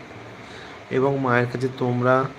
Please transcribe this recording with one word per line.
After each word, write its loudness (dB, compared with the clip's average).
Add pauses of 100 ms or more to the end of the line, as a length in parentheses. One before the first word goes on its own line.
(960)
এবং 4 (120)
মায়ের 4
কাছে -2 (140)
তোমরা 4 (220)